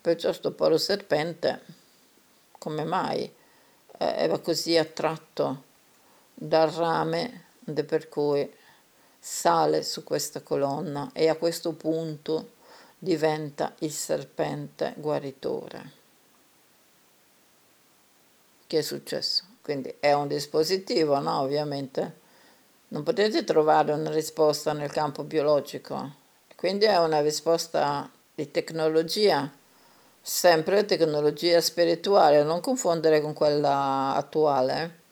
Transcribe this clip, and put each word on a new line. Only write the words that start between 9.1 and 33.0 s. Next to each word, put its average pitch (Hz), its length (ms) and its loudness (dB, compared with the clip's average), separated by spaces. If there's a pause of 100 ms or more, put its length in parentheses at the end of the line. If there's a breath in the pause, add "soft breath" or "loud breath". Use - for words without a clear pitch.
sale 156 640 2
su - 180 -8
questa 147 380 -6
colonna 143 720 -4
e 160 160 2
a 156 80 2
questo 170 380 -4
punto 160 800 -6 (440 loud breath)
diventa 156 800 -2
il 151 140 -6
serpente 147 1040 -6
guaritore. 143 960 -8 (2750)
Che 165 120 0
è 151 40 2
successo? - 680 -6 (200)
Quindi 135 320 -6
è 147 140 4
un 143 140 0
dispositivo, 156 880 0
no? 160 220 -2
Ovviamente 143 800 -4 (680 soft breath)
non 151 140 -8
potete 202 420 0
trovare 156 480 4
una 156 180 -2
risposta 156 640 0
nel 147 180 -4
campo 147 340 -4
biologico, 143 880 -2 (420)
quindi 202 300 0
è 196 120 4
una 160 220 4
risposta 151 920 0 (240)
di 147 160 -6
tecnologia, 160 1000 0 (720 soft breath)
sempre 180 640 4
tecnologia 156 760 2
spirituale, 170 840 4
non 170 180 -2
confondere 165 580 2